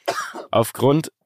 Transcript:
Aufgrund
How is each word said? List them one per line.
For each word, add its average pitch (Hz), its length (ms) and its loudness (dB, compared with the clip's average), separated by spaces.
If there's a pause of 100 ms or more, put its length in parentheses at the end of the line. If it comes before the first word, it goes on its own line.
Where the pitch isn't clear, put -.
(520)
Aufgrund 131 600 2 (140)